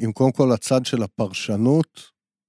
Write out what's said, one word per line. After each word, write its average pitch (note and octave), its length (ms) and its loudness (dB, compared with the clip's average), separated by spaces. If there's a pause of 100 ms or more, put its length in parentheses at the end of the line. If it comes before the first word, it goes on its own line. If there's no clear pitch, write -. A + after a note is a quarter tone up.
אם A2 80 -2
קודם C3 200 2
כל C3 200 2
הצד B2+ 340 0
של A#2+ 160 -2
הפרשנות, A2 1080 -2 (380)